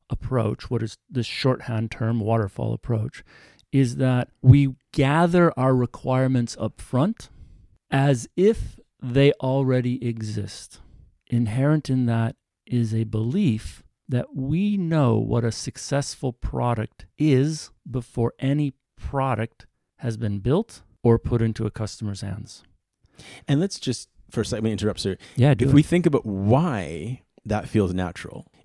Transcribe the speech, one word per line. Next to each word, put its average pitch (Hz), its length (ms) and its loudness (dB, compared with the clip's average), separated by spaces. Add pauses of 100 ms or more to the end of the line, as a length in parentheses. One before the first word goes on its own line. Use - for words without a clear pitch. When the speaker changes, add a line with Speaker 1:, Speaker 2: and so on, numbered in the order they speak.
Speaker 1:
approach, - 600 -2
what 117 140 -2
is - 140 -8 (120)
this 120 180 -4
shorthand 117 640 -2
term, 113 280 -2
waterfall 110 540 0
approach, 110 500 -4 (480)
is 135 240 2
that 127 320 0 (140)
we 135 340 6 (160)
gather 170 640 2
our 131 160 2
requirements 127 840 -2
up - 220 -6
front 151 480 -2 (600)
as 135 460 2
if - 460 0 (200)
they 135 320 4
already 127 720 0
exist. 110 720 -8 (480)
Inherent 131 600 0
in 127 180 0
that 113 280 0 (300)
is 117 280 -2
a 113 120 0
belief 113 760 -2 (260)
that 131 260 -4
we 165 400 0
know 160 420 2
what 113 280 0
a 113 80 -2
successful - 800 -6
product 120 720 -4 (120)
is 147 540 2 (180)
before 120 480 -4
any 143 360 0 (240)
product 131 680 -4 (340)
has 113 180 -4
been 104 220 -4
built 135 420 -2 (220)
or 117 140 6
put 117 240 -2
into 113 240 -2
a 107 60 -4
customer's 104 480 -8
hands. 104 440 -12 (840)
Speaker 2:
And 143 140 2
let's 196 180 -4
just, - 300 -6 (200)
for - 120 -2
a 104 40 -2
second, 110 200 -4
let 113 40 0
me - 40 0
interrupt, 98 260 -2
sir. 95 160 -4 (220)
Speaker 1:
Yeah, 139 160 6
do 113 120 2
Speaker 2:
If 139 60 2
Speaker 1:
it. - 40 6
Speaker 2:
we 151 80 8
think 175 220 2
about 143 200 2
why 104 960 -2 (240)
that 104 240 -4
feels 95 240 2
natural, - 540 -8 (180)